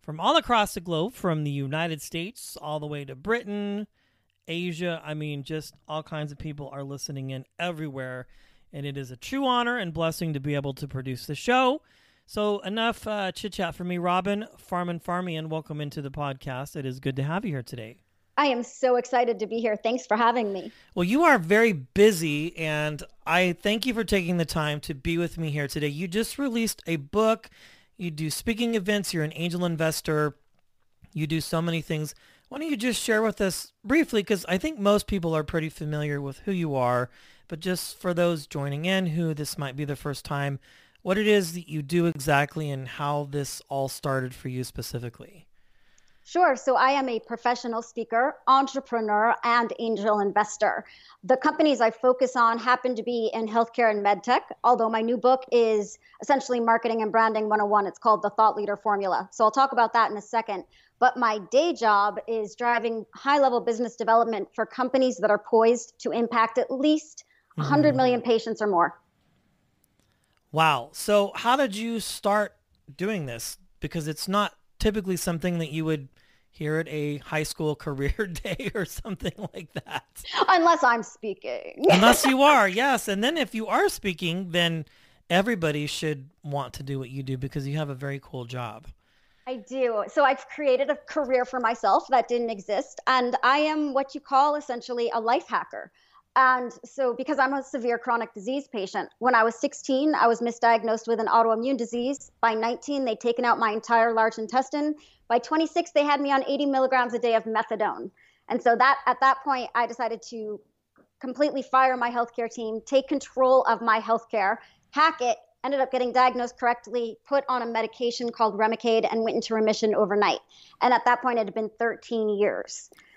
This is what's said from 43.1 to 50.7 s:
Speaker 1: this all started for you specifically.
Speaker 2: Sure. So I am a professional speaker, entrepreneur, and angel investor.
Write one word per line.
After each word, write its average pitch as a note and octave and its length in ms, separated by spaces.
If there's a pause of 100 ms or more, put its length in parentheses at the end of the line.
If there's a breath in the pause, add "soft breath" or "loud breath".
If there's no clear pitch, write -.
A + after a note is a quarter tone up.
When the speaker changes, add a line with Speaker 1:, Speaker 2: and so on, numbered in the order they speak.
Speaker 1:
this C#3+ 360
all C3+ 200
started C3 440
for - 160
you B2+ 140
specifically. A#2+ 840 (800)
Speaker 2:
Sure. E4+ 320
So B3+ 200
I B3+ 140
am C#4 180
a A3+ 120
professional A#3 600
speaker, A#3 560 (100)
entrepreneur, A#3 880 (100)
and A#3 340
angel G#3+ 420
investor. G3+ 640 (400 loud breath)